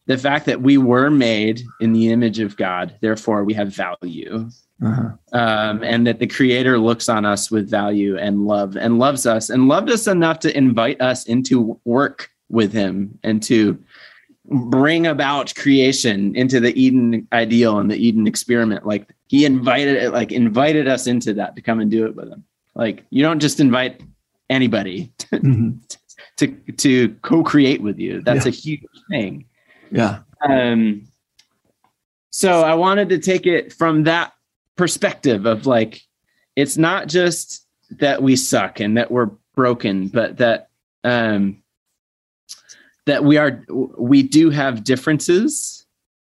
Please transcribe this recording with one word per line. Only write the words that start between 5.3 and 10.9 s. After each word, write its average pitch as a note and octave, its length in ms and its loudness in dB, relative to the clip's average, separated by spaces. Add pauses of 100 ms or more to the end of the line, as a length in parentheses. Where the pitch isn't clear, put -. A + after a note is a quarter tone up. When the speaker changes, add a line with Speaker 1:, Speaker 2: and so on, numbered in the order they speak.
Speaker 1:
Um, A2 520 -2
and A#2 240 0
that A2+ 100 -2
the A#2+ 80 -2
creator B2+ 520 2
looks A#2 300 0
on G#2+ 160 0
us G2+ 280 -2
with G#2+ 180 -2
value G2+ 480 -2
and G2+ 280 -2
love G2+ 300 -2
and A2+ 220 0
loves C3 280 0
us A2 220 -2
and B2+ 200 4
loved F3+ 220 2
us A3+ 180 -2
enough E3 320 0
to D#3+ 160 -2
invite B2+ 440 0